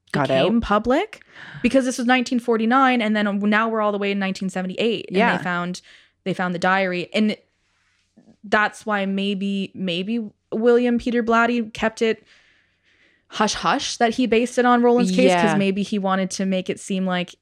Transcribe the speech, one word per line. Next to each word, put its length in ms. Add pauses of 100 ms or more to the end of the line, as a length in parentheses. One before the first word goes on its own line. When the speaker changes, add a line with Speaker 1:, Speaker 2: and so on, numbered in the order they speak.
(120)
Speaker 1:
Got 160
Speaker 2:
became 280
Speaker 1:
out? 60
Speaker 2:
public. 600 (400)
Because 220
this 140
was 80
nineteen 340
forty-nine, 600
and 120
then 260
now 280
we're 120
all 120
the 60
way 120
in 80
nineteen 300
seventy-eight. 600
And 80
Speaker 1:
Yeah. 200
Speaker 2:
they 80
found, 380 (420)
they 100
found 200
the 40
diary. 560
And 220 (1040)
that's 440
why 200
maybe, 680
maybe 540 (240)
William 460
Peter 240
Blatty 520
kept 280
it 220 (1040)
hush-hush 680
that 180
he 120
based 300
it 80
on 180
Roland's 280
case, 240
'cause 80 (100)
Speaker 1:
Yeah. 40
Speaker 2:
maybe 260
he 160
wanted 320
to 160
make 240
it 80
seem 260
like 380